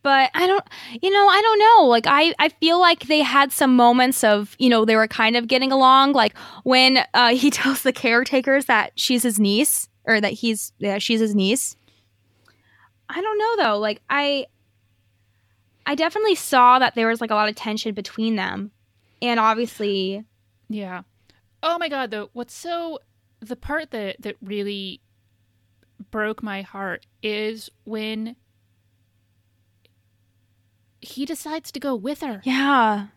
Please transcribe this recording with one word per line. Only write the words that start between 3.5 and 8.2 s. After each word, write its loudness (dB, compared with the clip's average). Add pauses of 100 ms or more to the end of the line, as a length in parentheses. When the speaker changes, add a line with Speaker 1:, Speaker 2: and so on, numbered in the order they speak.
Speaker 1:
some 2
moments 4
of, 2
you 4
know, 4
they 2
were 2
kind 0
of -2
getting 0
along. 6
Like, 0 (260)
when, 4 (140)
uh, 4
he 2
<laughs> -
tells -2
the 2
caretakers 0